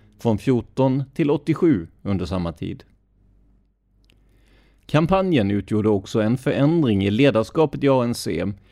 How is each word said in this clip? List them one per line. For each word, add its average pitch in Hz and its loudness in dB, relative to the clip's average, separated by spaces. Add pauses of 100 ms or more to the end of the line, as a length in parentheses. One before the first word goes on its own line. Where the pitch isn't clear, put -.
(200)
från 110 0
fjorton 131 0 (100)
till 147 0
åttiosju 147 0 (140)
under 95 -4
samma 87 -4
tid. 95 -12 (2000)
Kampanjen 160 2
utgjorde 104 0
också 101 0
en 113 0
förändring 131 0
i 101 0
ledarskapet 135 0
i 139 2
A 131 2
N 120 -4
C, 87 -6 (260)